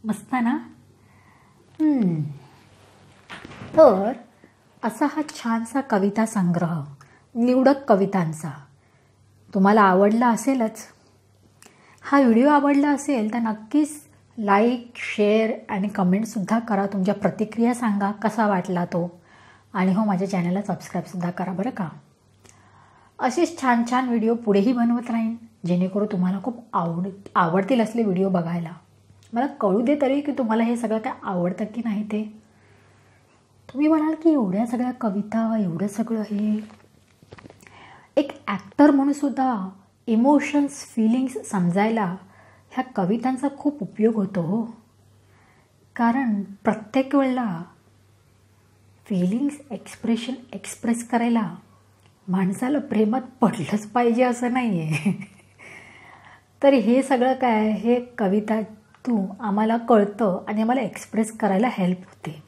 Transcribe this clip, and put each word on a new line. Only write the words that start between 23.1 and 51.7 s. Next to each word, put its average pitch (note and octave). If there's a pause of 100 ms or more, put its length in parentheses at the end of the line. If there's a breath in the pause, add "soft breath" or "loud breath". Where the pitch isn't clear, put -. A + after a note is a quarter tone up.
असेच D#4+
छान A#3+
छान B3+
व्हिडिओ A#3
पुढेही G#3
बनवत A#3+
राहीन, A3+ (300)
जेणेकरून F#3
तुम्हाला F#3
खूप A#3+ (100)
आवड-, F3
आवडतील F#3+
असले A3
video F#3+
बघायला. E3+ (640)
मला B3
कळू G#3+
दे C#4+
तरी C#4
की C#4+
तुम्हाला A3+
हे A#3
सगळं A3
काय A3+ (100)
आवडतं F#3
की A#3
नाही G#3
ते. G#3+ (1300 soft breath)
तुम्ही D4
म्हणाल D#4
की D#4+
एवढ्या A3
सगळ्या B3
कविता, A3
एवढं F#3
सगळं A3+
हे. G#3+ (1600 loud breath)
एक C#4+ (160)
actor C#4
म्हणूनसुद्धा C4+ (380)
emotions, C#4
feelings A#3
समजायला G3 (560 soft breath)
ह्या B3+ (120)
कवितांचा A#3+ (100)
खूप D4
उपयोग G#3+
होतो F#3
हो. G3+ (1300 soft breath)
कारण A#3
प्रत्येक -
वेळेला B3 (1500)
feelings G#3 (140)
expression A#3 (200)
express -
करायला A3+ (720)